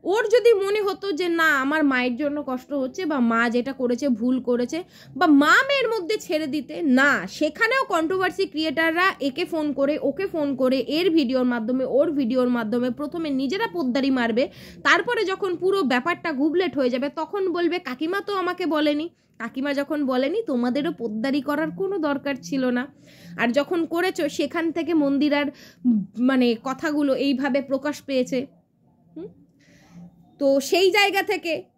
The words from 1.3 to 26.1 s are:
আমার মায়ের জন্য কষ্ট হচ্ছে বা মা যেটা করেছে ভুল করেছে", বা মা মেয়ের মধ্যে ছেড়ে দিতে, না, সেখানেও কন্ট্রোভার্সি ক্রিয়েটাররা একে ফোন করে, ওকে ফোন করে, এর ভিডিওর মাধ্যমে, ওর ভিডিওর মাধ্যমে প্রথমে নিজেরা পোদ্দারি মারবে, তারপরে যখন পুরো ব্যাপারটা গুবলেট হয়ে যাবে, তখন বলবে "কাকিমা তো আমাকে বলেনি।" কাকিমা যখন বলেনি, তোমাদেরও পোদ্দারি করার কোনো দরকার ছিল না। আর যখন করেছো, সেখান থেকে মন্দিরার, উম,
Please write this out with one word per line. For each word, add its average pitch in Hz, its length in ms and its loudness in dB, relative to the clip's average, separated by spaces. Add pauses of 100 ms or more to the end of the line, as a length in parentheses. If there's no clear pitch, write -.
আমার 302 240 2
মায়ের 247 320 2
জন্য 196 300 -2
কষ্ট 254 260 -6
হচ্ছে 277 320 -4
বা 302 160 0
মা 233 300 2
যেটা 240 220 -2
করেছে 247 360 -2
ভুল 247 320 0
করেছে", 247 440 -2 (320)
বা 339 100 2
মা 302 300 8 (120)
মেয়ের 554 200 2
মধ্যে 427 320 -2
ছেড়ে 311 260 -2
দিতে, 302 360 -6
না, 262 440 4
সেখানেও 440 580 0
কন্ট্রোভার্সি 370 640 0
ক্রিয়েটাররা 320 760 0
একে 285 240 -2
ফোন 302 280 -2
করে, 277 300 0
ওকে 285 240 -2
ফোন 285 300 -2
করে, 262 220 2
এর 302 320 0
ভিডিওর 262 340 2
মাধ্যমে, 247 400 -2
ওর 262 260 2
ভিডিওর 254 380 0
মাধ্যমে 240 420 0
প্রথমে 294 400 -6
নিজেরা 277 420 -2
পোদ্দারি 277 380 0
মারবে, 233 380 0 (340)
তারপরে 415 420 2
যখন 381 320 -2
পুরো 381 260 0
ব্যাপারটা 262 500 -2
গুবলেট 294 440 0
হয়ে 254 140 2
যাবে, 254 180 -2
তখন 339 440 -4
বলবে 349 260 0
"কাকিমা 320 420 -6
তো 403 140 -6
আমাকে 359 320 -2
বলেনি।" 302 420 0 (300)
কাকিমা 262 360 -6
যখন 285 320 -2
বলেনি, 277 400 0
তোমাদেরও 262 460 -2
পোদ্দারি 233 480 -4
করার 294 300 -2
কোনো 381 280 -4
দরকার 285 440 -2
ছিল 254 280 -2
না। 247 160 -2 (520)
আর 240 140 0
যখন 285 340 0
করেছো, 349 420 -2
সেখান 330 440 -4
থেকে 339 220 -4
মন্দিরার, 285 520 2 (400)
উম, 220 180 2 (140)